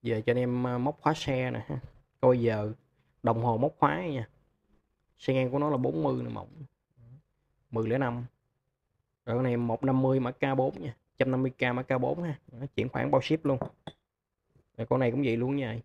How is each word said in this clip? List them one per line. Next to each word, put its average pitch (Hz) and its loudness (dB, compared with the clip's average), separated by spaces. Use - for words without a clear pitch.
Giờ 113 -2
cho 120 2
anh 120 4
em, 123 0
ờ, 123 -2
móc 135 -2
khóa 151 2
xe 127 -2
nè 117 -8
ha. 139 -6
Coi 127 6
giờ, 107 0
đồng 113 2
hồ 117 2
móc 139 0
khóa 156 2
nha. 131 -6
Xe - -2
ngang 131 2
của 139 0
nó 147 0
là 143 0
bốn 151 0
mươi 127 0
nè, 117 -8
mỏng. 104 -10
Mười 113 -2
lẻ 120 0
năm. 120 -2
Rồi 120 -2
con 127 0
này 123 0
một 117 -2
năm 131 4
mươi 131 4
mã 123 0
K 135 0
bốn 135 0
nha, 143 -10
trăm 131 2
năm 127 2
mươi 131 0
K - -2
mã 123 0
K 127 0
bốn 147 -2
ha. 156 -4
Đó, 123 -14
chuyển 117 -2
khoản 131 -2
bao 135 4
ship 156 0
luôn. 139 2
Rồi 113 -6
con - 0
này 123 2
cũng 131 -2
vậy 117 0
luôn 127 -2
nha. 120 -4